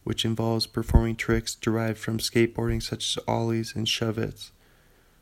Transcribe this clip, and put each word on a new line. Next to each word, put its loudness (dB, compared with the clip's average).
which -2
involves 0
performing 2
tricks 0
derived 0
from -4
skateboarding 2
such -4
as -6
ollies 0
and -2
shove-its -4